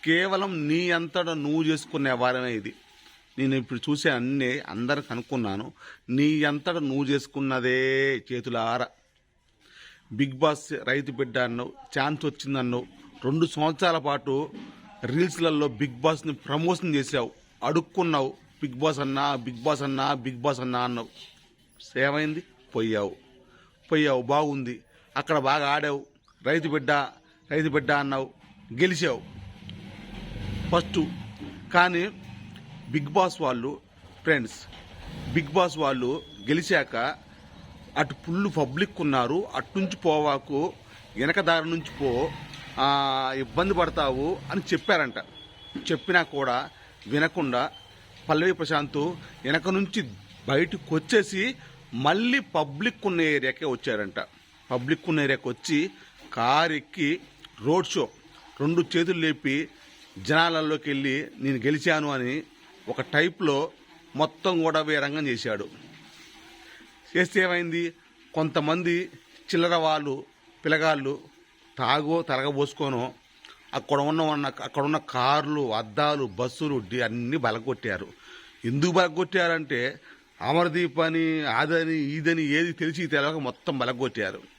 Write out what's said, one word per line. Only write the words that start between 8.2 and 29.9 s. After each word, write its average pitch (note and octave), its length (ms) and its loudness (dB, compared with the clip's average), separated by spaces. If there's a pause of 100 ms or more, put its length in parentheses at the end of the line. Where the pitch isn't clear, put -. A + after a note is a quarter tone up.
చేతులారా. A#2 600 -2 (1300)
బిగ్ C3+ 240 0
బాస్ D3+ 260 4 (220)
రైతు C3+ 280 0
బిడ్డ B2+ 180 -2 (120)
అన్నావు, A#2+ 220 -6 (240)
ఛాన్స్ C#3+ 340 0
వచ్చిందన్నావు, B2+ 560 -4 (420)
రెండు D#3+ 280 4
సంవత్సరాల D#3+ 440 2 (100)
పాటు C#3 260 0 (720)
రీల్స్లలో D#3 640 2
బిగ్ B2 320 -4
బాస్ని D#3 340 0
ప్రమోషన్ E3 600 0
చేసావు, C3 360 0 (320)
అడుక్కున్నావు, D#3 680 2 (320)
"బిగ్ C3+ 120 -6
బాస్ C#3+ 240 0
అన్నా, C#3 380 0
బిగ్ A#2+ 260 -8
బాస్ C#3+ 200 0
అన్నా, C3+ 320 -2
బిగ్ B2+ 260 -8
బాస్ C3+ 200 0
అన్నా" B2+ 240 -2
అన్నావు. A#2+ 240 -4 (880)
ఏమైంది? D3+ 440 0 (320)
పోయావు, G#2+ 380 0 (800)
పోయావు, D3 320 4
బాగుంది. C#3 520 0 (420)
అక్కడ D3+ 220 2
బాగా C#3+ 300 2
ఆడావు, D3 320 0 (420)
"రైతు D#3 260 0
బిడ్డ, C#3+ 220 0 (600)
రైతు D#3 180 2
బిడ్డ" C#3+ 240 0
అన్నావు, C#3 340 0 (460)
గెలిచావు D3+ 480 2 (1500)